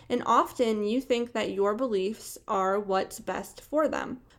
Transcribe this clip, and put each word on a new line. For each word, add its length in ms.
And 160
often 600
you 160
think 320
that 180
your 240
beliefs 720
are 320
what's 400
best 420
for 280
them. 320